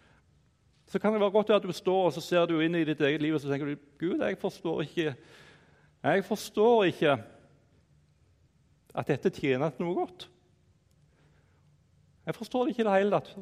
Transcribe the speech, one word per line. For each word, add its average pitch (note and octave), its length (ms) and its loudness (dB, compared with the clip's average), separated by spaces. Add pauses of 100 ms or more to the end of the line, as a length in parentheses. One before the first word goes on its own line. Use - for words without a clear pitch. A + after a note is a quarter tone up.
(880)
så G3 140 -4
kan G#3+ 140 2
det G#3 80 0
være G3+ 120 0
godt G#3+ 220 4
at G3 80 2
du F3+ 80 -6
står, F#3 380 0
og - 20 -10
så E3 80 -8
ser E3+ 260 0
du E3 140 -2
inn E3 160 0
i E3 80 0
ditt D3 160 -4
eget D3+ 240 0
liv, D#3 100 0
og C#3+ 60 0
så C#3+ 80 -8
tenker C#3+ 240 -4
du, D3 100 -10 (160)
«Gud, G3+ 220 -4
jeg G3 180 -2
forstår E3+ 460 -4
ikke, D3+ 300 -4 (880)
jeg F#3+ 220 2
forstår A3 640 2
ikke C#3+ 260 2 (1800)
at - 160 -6
dette D3+ 240 0
tjener C#3+ 400 0
til F3 140 -6
noe F3 100 -4
godt. - 320 -8 (2000)
Jeg D#3+ 80 -6
forstår B3 300 -4
det D4+ 60 0
ikke A3+ 120 -4
i A3 40 2
det G3+ 60 2
hele G3 180 4
tatt.» E3 320 -2